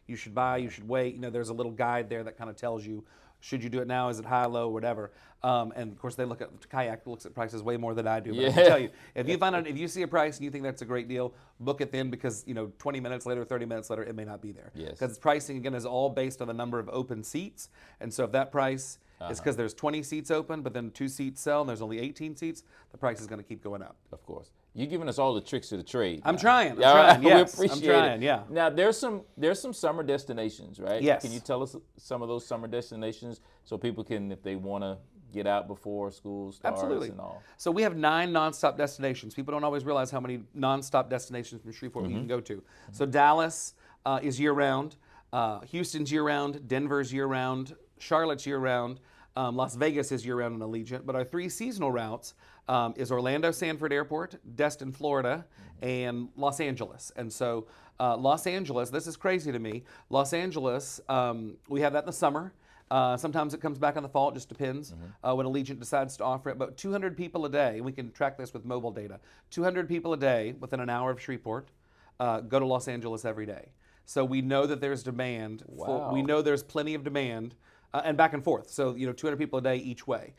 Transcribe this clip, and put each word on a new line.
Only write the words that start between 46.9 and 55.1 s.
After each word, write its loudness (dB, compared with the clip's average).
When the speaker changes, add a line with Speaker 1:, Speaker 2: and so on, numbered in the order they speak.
Speaker 1:
year-round. -2
Charlotte's 0
year-round. 0
Um, -2
Las -2
Vegas 0
is -4
year-round -2
and -6
Allegiant. -6
But -4
our 0
three -6
seasonal -4
routes, -4
um, 2
is -2
Orlando 2
Sanford -2
Airport, -2
Destin, -2
Florida, 0